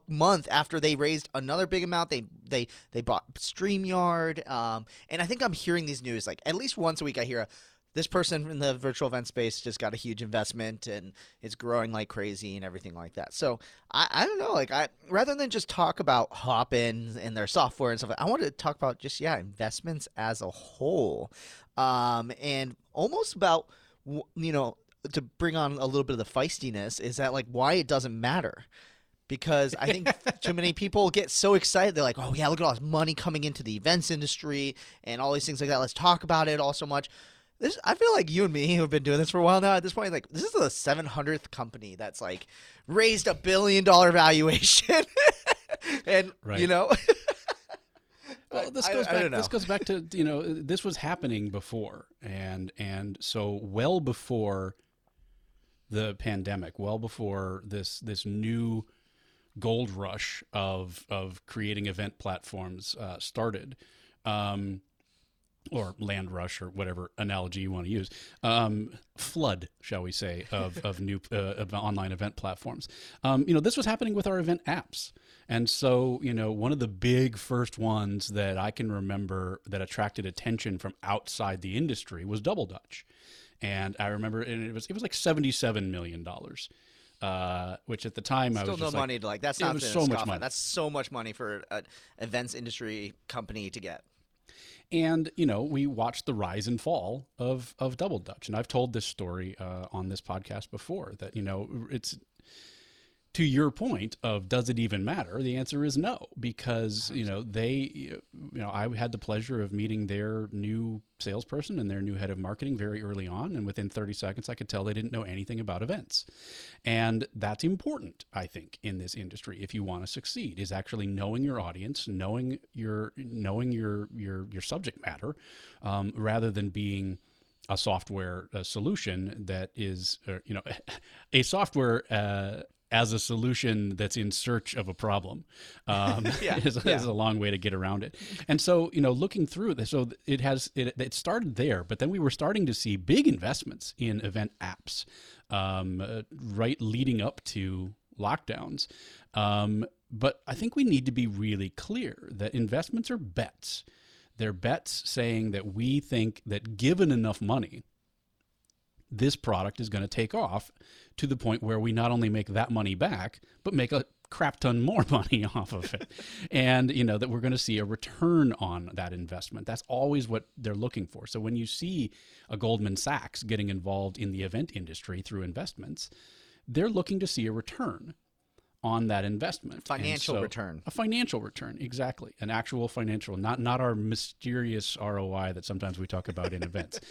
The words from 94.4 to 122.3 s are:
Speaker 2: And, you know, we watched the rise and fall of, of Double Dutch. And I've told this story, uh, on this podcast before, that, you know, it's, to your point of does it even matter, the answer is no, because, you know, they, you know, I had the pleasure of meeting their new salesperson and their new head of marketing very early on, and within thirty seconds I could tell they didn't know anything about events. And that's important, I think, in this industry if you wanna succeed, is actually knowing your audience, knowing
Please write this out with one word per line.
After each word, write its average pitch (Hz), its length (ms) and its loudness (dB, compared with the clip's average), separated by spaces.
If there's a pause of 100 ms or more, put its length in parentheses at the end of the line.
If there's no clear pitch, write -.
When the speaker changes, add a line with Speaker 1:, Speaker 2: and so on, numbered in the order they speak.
Speaker 2:
And, 160 460 2
you 170 100 4
know, 110 180 2
we 143 220 0
watched 117 420 -2
the 139 60 0
rise 101 340 -2
and 120 120 0
fall 135 480 -2 (100)
of, 123 400 -4
of 127 200 -2
Double 170 220 -2
Dutch. - 280 -14
And 104 80 -4
I've 117 140 -2
told 123 240 2
this 113 120 -4
story, 92 540 -8
uh, 90 320 -8
on 92 160 -4
this 95 140 -6
podcast 98 500 -8
before, 165 480 -8
that, 101 160 -10
you 110 60 -4
know, 98 480 -4
it's, - 280 -6 (1160)
to 165 120 4
your 143 260 4
point 127 520 -4
of 101 260 -2
does 123 180 2
it 120 100 0
even 101 280 0
matter, 127 360 -4
the 127 140 -2
answer 143 300 -2
is 139 120 0
no, 208 300 -2 (100)
because, 113 760 -2
you 117 100 -2
know, 101 180 -2
they, 120 520 -2
you - 280 -12 (300)
know, 104 180 -6
I 104 240 -2
had 117 200 -2
the 107 40 -6
pleasure 113 440 -4
of 101 100 -4
meeting 107 360 -2
their 107 440 -4
new 107 500 -4 (160)
salesperson 139 640 -6
and 101 100 -2
their 98 120 -2
new 98 140 -2
head 98 140 -2
of 95 80 -6
marketing 107 400 -4
very 104 240 -4
early 98 260 -4
on, 127 280 -4
and 107 100 -4
within 101 220 -4
thirty 104 240 -4
seconds 101 380 -6
I 120 60 -8
could 117 120 -10
tell 98 160 -4
they 104 100 -2
didn't 110 200 -4
know 113 80 -4
anything 101 400 -6
about 95 200 -6
events. 165 440 -4 (580)
And 113 500 2
that's 104 300 -2
important, 190 680 -4
I 92 140 -4
think, - 360 -18
in 98 140 -4
this 90 180 -8
industry 98 480 -12
if 95 100 -8
you 107 80 -4
wanna 90 260 -6
succeed, 117 520 -8
is 95 140 -6
actually 101 340 -4
knowing 98 340 -2
your 131 200 0
audience, 92 480 -8
knowing 110 500 -2 (140)